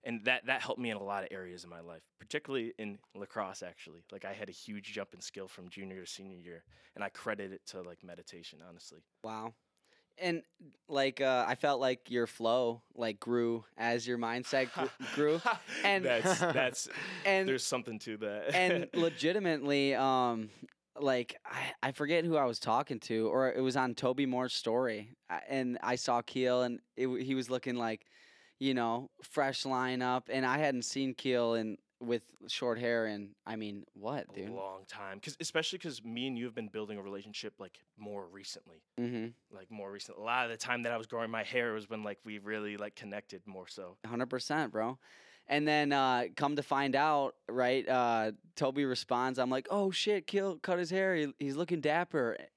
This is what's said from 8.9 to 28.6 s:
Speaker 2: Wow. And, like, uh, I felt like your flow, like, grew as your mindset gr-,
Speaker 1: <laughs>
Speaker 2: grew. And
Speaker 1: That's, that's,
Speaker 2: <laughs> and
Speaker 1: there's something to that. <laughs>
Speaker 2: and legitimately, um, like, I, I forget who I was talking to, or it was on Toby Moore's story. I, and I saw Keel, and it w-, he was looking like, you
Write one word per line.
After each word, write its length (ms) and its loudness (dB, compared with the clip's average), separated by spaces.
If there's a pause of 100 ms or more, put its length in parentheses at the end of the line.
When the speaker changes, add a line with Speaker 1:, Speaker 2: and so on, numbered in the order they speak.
Speaker 2:
Wow. 320 -8 (640)
And, 240 0 (440)
like, 340 2
uh, 260 6
I 80 2
felt 260 2
like 300 2
your 160 2
flow, 560 2 (100)
like, 260 -2
grew 460 2 (120)
as 300 0
your 120 0
mindset 540 0
gr-, 300 -4
Speaker 1:
<laughs> 120 -6
Speaker 2:
grew. 260 4 (420)
And 220 4
Speaker 1:
That's, 340 4
that's, 480 2 (200)
Speaker 2:
<laughs> 180 -6
and 240 4
Speaker 1:
there's 160 2
something 340 -2
to 180 -6
that. 320 -2
<laughs> 60 2
Speaker 2:
and 380 4
legitimately, 1000 2
um, 540 4 (520)
like, 340 2 (100)
I, 180 -4 (180)
I 120 0
forget 320 2
who 120 4
I 80 4
was 140 0
talking 420 2
to, 260 0
or 240 4
it 80 -2
was 160 2
on 200 2
Toby 320 2
Moore's 260 0
story. 600 0 (160)
I, 180 -4
and 320 0
I 140 2
saw 260 2
Keel, 400 2
and 180 0 (160)
it 100 0
w-, 200 0
he 80 0
was 160 -2
looking 260 -2
like, 300 -2 (520)
you 160 2